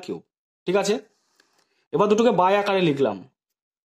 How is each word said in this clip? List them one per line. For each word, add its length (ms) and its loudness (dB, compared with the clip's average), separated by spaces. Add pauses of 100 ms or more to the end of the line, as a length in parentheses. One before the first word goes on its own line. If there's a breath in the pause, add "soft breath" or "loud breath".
কিউব। 160 -12 (460)
ঠিক 160 -2
আছে, 120 -2 (1000)
এবার 180 0
দুটোকে 300 4
বাই 200 2
আকারে 280 -2
লিখলাম। 280 0 (720)